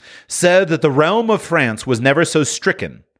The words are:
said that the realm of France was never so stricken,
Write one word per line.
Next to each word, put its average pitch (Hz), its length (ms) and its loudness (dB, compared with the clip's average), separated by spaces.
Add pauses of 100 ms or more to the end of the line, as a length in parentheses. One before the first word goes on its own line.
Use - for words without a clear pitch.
(260)
said 175 420 2
that 160 140 0
the 156 80 2
realm 185 400 0
of 202 100 0
France 127 460 -2
was 123 140 -2
never 139 240 2
so 160 180 0
stricken, 87 600 -6 (160)